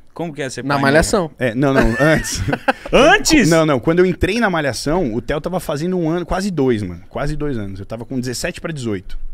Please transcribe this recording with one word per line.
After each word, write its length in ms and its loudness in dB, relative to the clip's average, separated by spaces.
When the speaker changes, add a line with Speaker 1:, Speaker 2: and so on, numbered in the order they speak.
Speaker 1:
Como 180 -8
que 80 -10
é 80 -6
ser 160 -8
Speaker 2:
Na 120 0
Speaker 1:
pai 80 0
Speaker 2:
Malhação. 400 4
Speaker 1:
novo? 140 -8
Speaker 3:
É, 160 -2
não, 200 2
não, 260 4
antes. 400 2
Speaker 1:
<laughs> 280 -4
Antes? 580 6
Speaker 3:
Não, 160 4
não, 120 2
quando 200 2
eu 80 6
entrei 340 -2
na 80 2
Malhação, 680 -2
o 60 -2
Theo 200 -4
tava 200 -4
fazendo 380 -4
um 100 0
ano, 160 -2
quase 260 -4
dois, 320 2
mano. 260 -10
Quase 280 -4
dois 220 -4
anos. 220 -8
Eu 60 -12
tava 180 -12
com 140 -8
dezessete 420 -6
pra 120 -8
dezoito. 460 -6